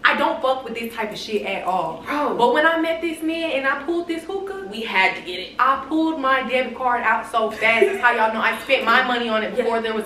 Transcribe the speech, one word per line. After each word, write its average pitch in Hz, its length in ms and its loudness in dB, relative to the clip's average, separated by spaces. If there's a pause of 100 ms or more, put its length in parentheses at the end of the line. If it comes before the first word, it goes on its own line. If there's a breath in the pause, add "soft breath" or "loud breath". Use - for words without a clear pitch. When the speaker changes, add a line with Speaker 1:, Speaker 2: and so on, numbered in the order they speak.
Speaker 1:
I - 140 4
don't - 240 0
fuck 262 220 0
with 226 100 -10
this 233 220 -8
type 226 160 -4
of - 60 -10
shit 214 280 -2
at 185 200 -4
all. 170 380 -2
Speaker 2:
Bro. 277 340 -2
Speaker 1:
But 240 160 4
when 302 120 4
I 330 140 4
met 330 220 0
this 330 200 -4
man 320 300 -2
and 269 160 -2
I 269 160 0
pulled 339 240 -2
this 330 160 -4
hookah, 392 480 -8
Speaker 2:
We 226 120 -8
had 190 340 2
to - 40 -12
get 175 180 -8
it. - 200 -12
Speaker 1:
I 262 300 2
pulled 320 320 0
my 262 260 2
debit 247 300 0
card 247 260 0
out 214 260 0
so 220 220 0
fast. 226 340 2
That's - 140 2
how 240 140 6
y'all 220 200 2
know 220 80 -4
I 226 200 2
spent 247 240 0
my 233 180 6
Speaker 2:
<laughs> 254 40 -2
Speaker 1:
money 240 220 0
on 220 140 0
it 208 120 -4
Speaker 2:
Yeah. 240 80 2
Speaker 1:
before 226 180 0
there 220 120 -2
was 220 120 -2